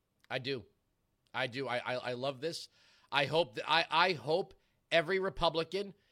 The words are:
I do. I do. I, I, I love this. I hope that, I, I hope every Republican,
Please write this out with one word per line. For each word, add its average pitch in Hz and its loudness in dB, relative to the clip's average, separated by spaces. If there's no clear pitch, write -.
I 127 -4
do. 131 -6
I 127 0
do. 127 -8
I, 120 -2
I, 120 -4
I 123 -6
love 127 -6
this. 160 -8
I 139 4
hope 160 0
that, - -4
I, 165 6
I 175 4
hope 156 -2
every 170 4
Republican, 180 -2